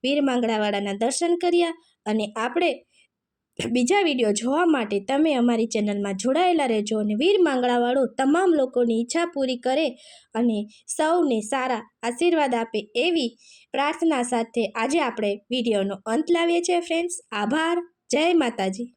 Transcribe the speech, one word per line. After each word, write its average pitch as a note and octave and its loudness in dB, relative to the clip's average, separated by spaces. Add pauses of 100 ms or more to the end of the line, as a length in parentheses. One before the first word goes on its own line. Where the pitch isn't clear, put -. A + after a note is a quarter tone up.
વીર C#4 0
માંગડાવાળાના G#3+ 0
દર્શન C4 0
કર્યા F4 0 (320)
અને G#3+ -2 (100)
આપણે A#3 0 (880)
બીજા B3 0
વીડિયો B3+ 0
જોવા C4 0
માટે A3 0
તમે C#4+ 0
અમારી A#3+ 2
ચેનલમાં G3+ -2
જોડાયેલા D4+ 2
રહેજો A3 0
અને G#3+ 0
વીર F4 2
માંગડાવાળો B3 2
તમામ D#4+ 2
લોકોની B3 2
ઈચ્છા E4 -2
પૂરી C4+ -2
કરે C4+ 0 (480)
અને A3+ 2 (300)
સૌને D#4 0
સારા B3+ -4 (200)
આશીર્વાદ C#4 0
આપે A3+ -4 (140)
એવી C#4+ 0 (400)
પ્રાર્થના D4 0
સાથે A#3+ -2
આજે A#3 -2
આપણે A3+ -2 (180)
વીડિયોનો G#3+ 0 (120)
અંત D4 -2
લાવીએ E4+ 2
છીએ F4 0
ફ્રેન્ડ્સ. E4+ -4 (160)
આભાર. D#4 0 (340)
જય D#4+ 2
માતાજી. A#3 0